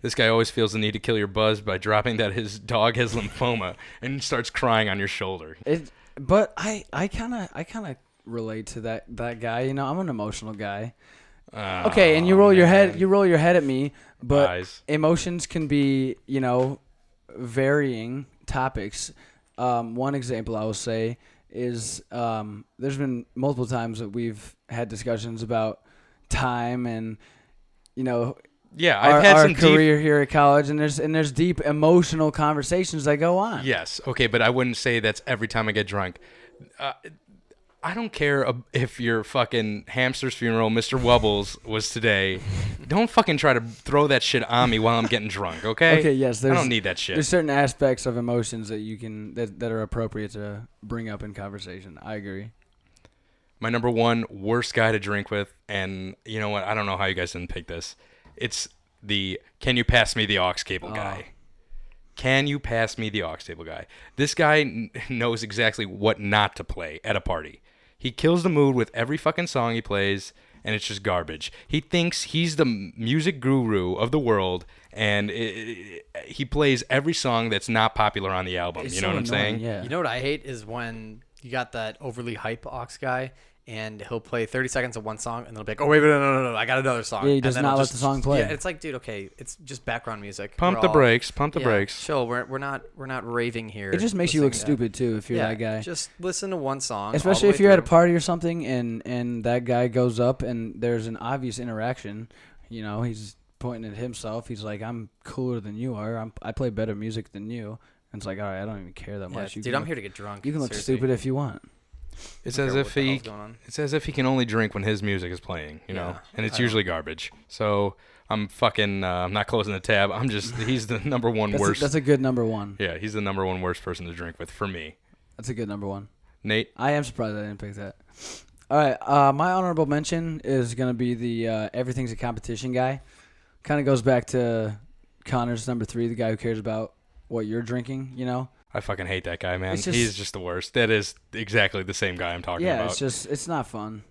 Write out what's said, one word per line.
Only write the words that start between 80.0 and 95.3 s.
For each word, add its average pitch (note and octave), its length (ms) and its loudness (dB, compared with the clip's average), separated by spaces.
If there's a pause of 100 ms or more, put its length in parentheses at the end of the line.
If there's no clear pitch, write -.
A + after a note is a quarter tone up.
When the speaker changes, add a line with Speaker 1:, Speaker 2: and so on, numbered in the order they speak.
Speaker 3:
I A#2+ 140 -2
hate C#3+ 240 -4
is A#2+ 220 -10
when A2+ 560 -10 (200)
you B2+ 80 -16
got B2 220 -4
that A2 280 -6
overly A#2+ 340 -8
hype A2+ 320 -8
aux A#2+ 200 -10 (140)
guy, C3 320 -4 (360)
and A2 320 -10
he'll A2+ 180 -8
play A2+ 280 -4
thirty C3 200 -2
seconds B2 300 -2
of G#2+ 80 -10
one A2 140 -8
song, A#2 280 -8
and A2+ 80 -18
they'll G#2+ 80 -12
be G#2+ 100 -6
like, B2+ 100 -2
"Oh, D3 40 4
wait, D3+ 140 8
wait, D3+ 80 8
no, D3 100 8
no, C3+ 240 4
no, B2 100 0
no, A2+ 40 -2
I A2 80 0
got B2+ 140 2
another B2+ 240 2
song." G#2 220 -4
Speaker 2:
Yeah, C#3+ 80 6
he - 20 6
Speaker 3:
And C3+ 80 2
Speaker 2:
does B2 120 2
Speaker 3:
then C3 100 0
Speaker 2:
not C#3 80 4
Speaker 3:
he'll C#3 40 4
Speaker 2:
let C3+ 60 4
Speaker 3:
just, C3+ 100 0
Speaker 2:
the A#2+ 60 -8
song C3+ 240 0
play. C#3+ 160 4
Speaker 3:
yeah, - 100 2
it's D3+ 160 -6
like, F3 160 -6
dude, D3+ 140 -8
okay, G#2 420 -10
it's - 200 -16
just C3+ 280 -16
background A2+ 380 -6
music. G2+ 340 -12
Speaker 1:
Pump F3+ 220 2
Speaker 3:
We're - 40 0
Speaker 1:
the F#3 60 4
Speaker 3:
all, F3+ 60 2
Speaker 1:
brakes, A#2+ 360 6
pump D3 220 -2
the D#3+ 80 -2
Speaker 3:
yeah, B2+ 60 0
Speaker 1:
brakes. G2+ 360 2
Speaker 3:
chill. C#3 240 0
We're, B2 200 -4
we're C3+ 100 -8
not, C#3 260 -8 (140)
we're C#3 80 -12
not B2+ 260 -8
raving A#2 380 -2
here G2+ 220 -8
Speaker 2:
It F#2+ 80 0
just G#3+ 160 0
makes F3 180 0
you D3+ 80 2
Speaker 3:
listening C#3+ 60 6
Speaker 2:
look B2 80 4
Speaker 3:
to - 40 -4
that. - 60 -4
Speaker 2:
stupid, A#2+ 300 0
too, A#2 240 0
if - 100 -10
you're A#2 100 -2